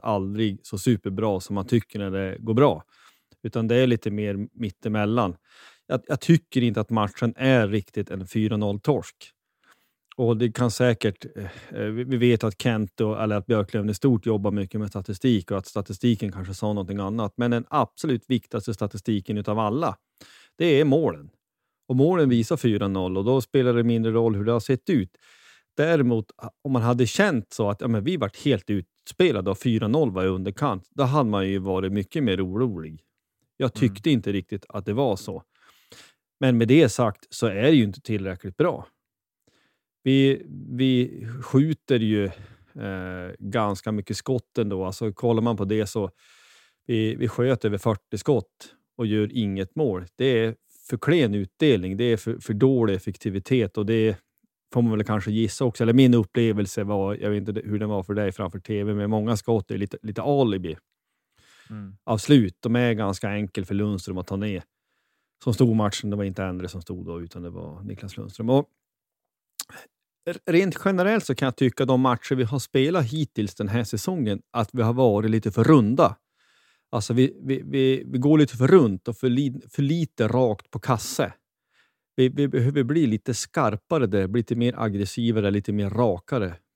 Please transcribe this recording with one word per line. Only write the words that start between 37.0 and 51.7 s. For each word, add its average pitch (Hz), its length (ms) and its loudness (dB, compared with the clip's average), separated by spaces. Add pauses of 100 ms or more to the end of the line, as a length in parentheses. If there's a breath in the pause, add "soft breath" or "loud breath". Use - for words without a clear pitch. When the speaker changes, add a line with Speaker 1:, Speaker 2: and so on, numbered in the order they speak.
Speaker 1:
så - 180 -4
är 98 140 -2
det 139 100 4
ju 139 120 6
inte 101 180 -4
tillräckligt 95 560 -6
bra. 151 300 0 (1160)
Vi, 135 420 4 (240)
vi 123 580 0 (160)
skjuter 139 560 2
ju, 107 260 2 (500 loud breath)
eh, 92 640 -10
ganska 104 520 -2
mycket 104 260 -4
skott - 400 -4
ändå. 98 280 -2
Alltså, 98 280 -6
kollar 117 280 0
man 113 160 0
på 101 80 -2
det 107 220 0
så, 101 240 -6 (760 soft breath)
vi, 110 280 0
vi 123 120 -4
sköt 120 380 0
över 104 120 0
fyrtio 107 400 -4
skott - 580 -4 (220)
och 120 80 -4
gör 107 280 0
inget 98 420 -2
mål. 101 300 -2 (100)
Det 123 100 -2
är 113 300 0 (340)
för 123 80 -4
klen 139 380 2
utdelning, 98 640 0